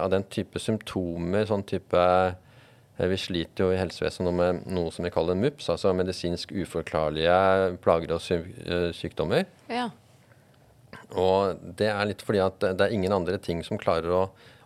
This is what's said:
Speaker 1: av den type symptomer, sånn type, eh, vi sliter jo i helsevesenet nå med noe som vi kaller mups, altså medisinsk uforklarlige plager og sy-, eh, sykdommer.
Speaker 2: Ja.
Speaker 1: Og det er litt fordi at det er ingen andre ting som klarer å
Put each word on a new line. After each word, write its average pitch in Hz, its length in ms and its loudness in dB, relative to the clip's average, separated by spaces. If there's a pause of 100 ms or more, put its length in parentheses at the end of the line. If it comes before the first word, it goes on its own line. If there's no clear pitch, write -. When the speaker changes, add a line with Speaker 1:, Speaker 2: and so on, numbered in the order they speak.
Speaker 1:
av 92 100 0
den 95 160 0
type - 320 -6
symptomer, 92 880 -2
sånn 101 160 0
type, 90 400 0 (920)
eh, 92 160 0
vi 95 80 -2
sliter 90 460 -2
jo 92 100 4
i - 20 0
helsevesenet 87 540 -2
nå - 80 -
med 90 320 2
noe 87 180 -2
som 85 140 -8
vi 87 80 -2
kaller 87 240 0
mups, 131 320 -2
altså 85 240 0
medisinsk 90 640 -2
uforklarlige 87 1300 2
plager 82 320 2
og 85 80 -4
sy-, 87 300 -2 (100)
eh, 87 320 0
sykdommer. 92 480 -2 (240)
Speaker 2:
Ja. 240 220 -4 (1300)
Speaker 1:
Og 95 440 2 (180)
det 104 140 2
er 104 160 0
litt 101 180 -6
fordi 107 160 2
at 95 220 0
det 95 180 0
er 98 140 2
ingen 95 180 0
andre 92 240 0
ting 85 260 -4
som 107 160 -6
klarer 85 360 0
å 92 80 2 (420)